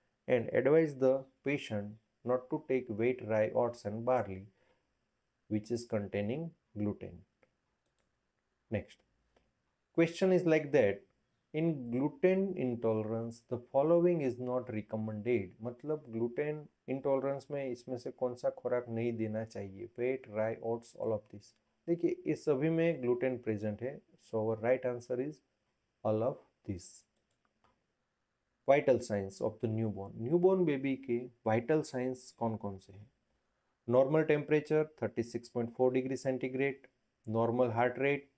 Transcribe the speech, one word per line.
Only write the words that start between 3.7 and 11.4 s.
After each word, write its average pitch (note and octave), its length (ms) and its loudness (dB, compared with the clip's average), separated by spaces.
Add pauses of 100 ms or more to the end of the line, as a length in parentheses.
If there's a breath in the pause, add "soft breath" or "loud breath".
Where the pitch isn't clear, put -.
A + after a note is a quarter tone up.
and A2 180 -4
barley, G2+ 380 0 (1080)
which G#2+ 220 -2
is A#2+ 220 -4
containing G#2 560 -4 (280)
gluten। G2 380 -4 (1500)
Next, - 300 -6 (1000)
question F3 400 4
is - 80 0
like D#3 260 4
that, G#2 280 4 (560)